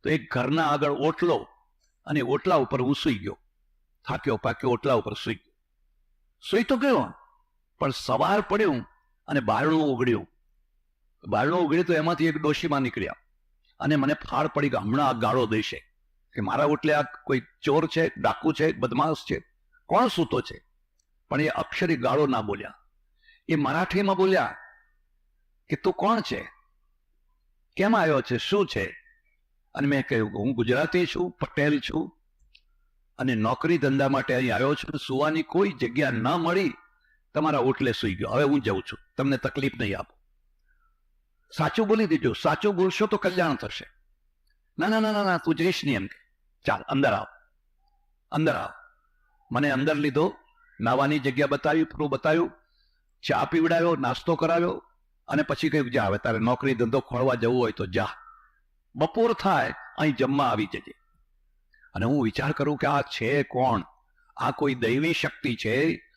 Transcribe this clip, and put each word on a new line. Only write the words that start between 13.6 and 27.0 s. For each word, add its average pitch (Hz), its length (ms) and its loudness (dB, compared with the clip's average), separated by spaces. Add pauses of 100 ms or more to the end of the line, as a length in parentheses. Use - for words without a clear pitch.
અને 147 160 2
મને 139 180 2
ફાળ 151 340 -2
પડી 143 220 0
કે 123 80 -2
હમણાં 131 320 2
આ 131 40 0
ગાળો 123 320 0
દેશે 110 400 -4 (480)
કે 117 80 -6
મારા 110 240 0
ઓટલે 151 280 2
આ 147 80 2
કોઈ - 400 -2 (200)
ચોર 156 260 2
છે, 160 300 0
ડાકુ 156 360 0
છે, 156 180 2
બદમાશ 143 440 0 (160)
છે, 82 120 -4 (420)
કોણ 226 220 4
સૂતો - 340 -2
છે? - 240 -14 (640)
પણ 143 120 0
એ 151 60 0
અક્ષરે - 480 -2
ગાળો 131 320 2
ના 120 140 0
બોલ્યા. 101 320 -6 (760)
એ 165 60 4
મરાઠીમાં 180 600 2
બોલ્યા 180 400 2 (1120)
કે, 151 60 0
"તું 185 180 0
કોણ 214 280 0
છે? - 300 -8 (1300)